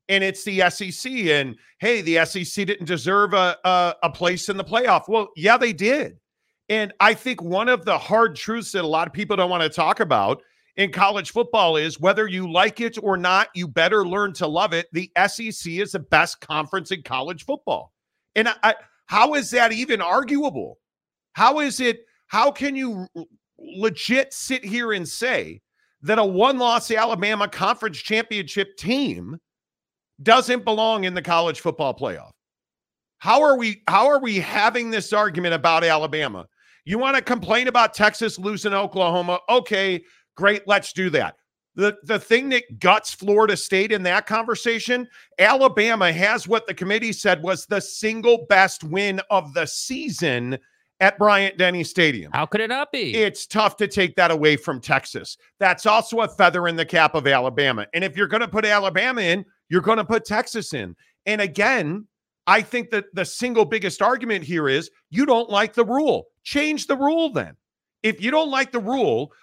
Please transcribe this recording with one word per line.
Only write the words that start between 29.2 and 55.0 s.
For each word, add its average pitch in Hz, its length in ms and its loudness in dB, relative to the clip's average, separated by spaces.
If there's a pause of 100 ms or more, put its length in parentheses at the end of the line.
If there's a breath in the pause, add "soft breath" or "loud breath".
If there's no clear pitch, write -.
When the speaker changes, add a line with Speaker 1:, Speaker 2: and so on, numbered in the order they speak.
Speaker 1:
doesn't 247 420 2
belong 220 380 0
in 185 120 -4
the 180 80 -6
college 170 360 -2
football 147 340 -4
playoff? 90 380 -8 (880)
How 254 240 4
are 277 160 6
we, 220 300 -4
how 202 180 6
are 285 140 4
we 220 180 -2
having 226 520 0
this 214 220 -4
argument 180 420 0
about 165 280 2
Alabama? 151 640 0 (380 soft breath)
You 185 140 -4
wanna 262 220 0
complain 240 460 0
about 240 280 2
Texas 214 440 0
losing 202 340 -4
Oklahoma? 180 760 0
Okay, 196 560 0 (320 soft breath)
great, 202 320 2
let's 202 240 0
do 185 180 -2
that. 113 240 0 (420)
The, 208 260 0
the 202 160 -2
thing 254 300 0
that 240 320 -4
guts 202 340 2
Florida 208 420 2
State 202 360 0
in 202 100 0
that 180 240 0
conversation, 226 840 -2 (300 soft breath)
Alabama 220 720 4
has 196 360 0
what 226 180 0
the 190 80 -8
committee 214 380 -2
said 180 300 0
was 180 240 -4
the 202 140 -2
single 226 680 0
best 190 340 4
win 190 380 -2 (100)
of 151 240 0
the 165 120 -2
season 139 920 -4 (400)
at 196 180 4
Bryant-Denny 190 680 2
Stadium. 131 480 -2
Speaker 2:
How 151 120 -2
could 208 160 -4
it 220 80 -4
not 277 220 -4
be? 214 240 -4
Speaker 1:
It's 214 320 -2
tough 208 300 0
to 208 100 -2
take 190 300 0
that 175 140 6
away 151 260 4
from 135 240 -6
Texas. - 580 -4 (200)